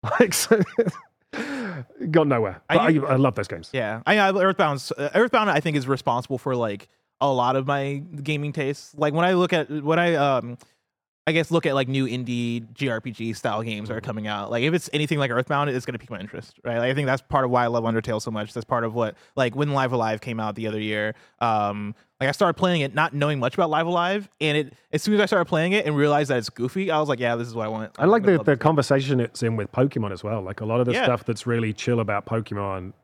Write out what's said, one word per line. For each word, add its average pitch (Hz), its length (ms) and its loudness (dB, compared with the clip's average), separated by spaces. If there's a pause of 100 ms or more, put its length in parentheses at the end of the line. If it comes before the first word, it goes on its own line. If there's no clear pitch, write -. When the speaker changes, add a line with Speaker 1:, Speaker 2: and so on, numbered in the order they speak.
Speaker 1:
that." - 100 -4
<laughs> - 60 -4
Like, 208 140 4
so, - 280 2 (720)
<laughs> 214 800 -8
got 156 160 4
nowhere. 113 420 0
Speaker 2:
I 151 80 2
Speaker 1:
But - 60 4
I, 165 100 4
Speaker 2:
do 139 140 2
Speaker 1:
I 135 80 4
love 131 200 4
those 101 120 -4
games. 82 260 -10
Speaker 2:
Yeah. 113 320 -4
I, 208 140 4
I, 196 120 4
Earthbound's, 180 600 2
uh, 143 240 -4
Earthbound, 214 340 4
I 151 100 2
think, 156 180 -2
is 127 100 -2
responsible 127 500 -2
for, 131 180 -2
like, 110 320 -4 (340)
a 139 100 2
lot 127 240 2
of 135 120 0
my 143 360 -4 (200)
gaming 147 300 -4
tastes. 143 420 -6
Like, 147 180 0
when 165 120 2
I 185 80 4
look 180 180 4
at, 160 180 0
when 151 300 0
I, 170 160 2
um, 131 420 2 (720)
I 160 40 0
guess, 160 180 2
look 170 160 2
at, 143 80 2
like, 135 140 2
new 135 180 0
indie 120 720 -4
G 139 140 -4
R 110 120 -4
P - 100 -10
G 113 220 -6
style 110 300 -4
games 110 260 -6
that 113 60 -6
are - 20 -6
Speaker 1:
Mm-hmm. 98 80 -10
Speaker 2:
coming 107 220 -6
out, 104 240 -4
like, 120 120 0
if 156 120 2
it's - 180 -2
anything 151 240 0
like 135 140 0
Earthbound, 143 400 0
it's 127 140 -4
gonna 123 120 -8
pique - 140 -14
my 101 80 -10
interest, - 440 -14
right? 117 140 -2
Like, 123 140 0
I - 20 0
think 143 140 0
that's 131 160 0
part 135 220 0
of 127 60 0
why 123 120 4
I 120 40 2
love 117 160 0
Undertale 113 380 -2
so - 80 -8
much. 107 240 -6
That's 113 120 -8
part 117 180 -2
of 113 100 -4
what, 113 220 -2 (200)
like, 123 200 0
when 147 180 0
Live 131 180 0
Alive 110 300 0
came 113 180 -6
out 107 140 -4
the 110 140 -6
other 107 120 -4
year, 107 360 -4 (240)
um, 104 560 0 (240)
like, 135 100 0
I - 20 0
started 170 220 2
playing 180 280 0
it 135 120 -4
not 156 200 0
knowing 143 260 0
much 123 160 -2
about 170 160 2
Live 160 160 0
Alive, 180 420 -2 (100)
and 151 180 0
it, 143 160 -2 (200)
as 156 80 0
soon 208 140 2
as 202 40 4
I 208 60 4
started 175 200 2
playing 170 280 2
it 208 140 2
and 151 100 2
realized 147 320 4
that 131 80 2
it's 113 120 -4
goofy, 165 420 -4
I 156 80 2
was 151 100 0
like, 127 100 0
"Yeah, 120 160 2
this 117 120 -4
is 113 80 -12
what 110 100 -4
I 107 40 -4
want." 110 280 -6
Speaker 1:
I 139 80 2
like 208 180 6
Speaker 2:
I - 40 0
Speaker 1:
the, 180 100 6
Speaker 2:
love 143 80 0
Speaker 1:
the 151 80 6
Speaker 2:
this. 127 80 0
Speaker 1:
conversation 139 580 4
it's - 240 -4
in 113 140 0
with 101 140 -4
Pokemon 123 400 0
as 90 120 -10
well. 107 200 -4
Like, 95 180 -10
a 110 40 -6
lot 113 140 0
of 123 60 2
the 120 80 0
Speaker 2:
Yeah. 247 120 0
Speaker 1:
stuff 123 200 0
that's 113 220 -6
really 117 260 0
chill 120 260 -2
about 104 280 -2
Pokemon 101 680 -4 (100)